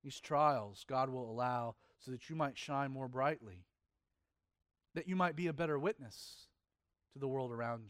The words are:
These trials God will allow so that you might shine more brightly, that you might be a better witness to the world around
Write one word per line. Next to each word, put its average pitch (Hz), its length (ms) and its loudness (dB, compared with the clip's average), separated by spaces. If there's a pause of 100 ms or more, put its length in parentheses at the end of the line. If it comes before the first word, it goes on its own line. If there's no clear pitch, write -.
These 139 160 -10
trials 135 680 4
God 135 220 2
will 127 200 -4
allow 120 460 0 (240)
so - 120 -10
that 123 180 -10
you 160 60 -6
might 147 220 -2
shine 139 340 -2
more 135 160 -6
brightly, 123 580 -2 (1300)
that 170 120 -4
you 185 80 0
might 175 200 4
be 170 120 0
a 160 60 2
better 151 260 2
witness 143 680 -4 (680)
to 139 60 -14
the 139 80 0
world 131 240 0
around 117 380 -2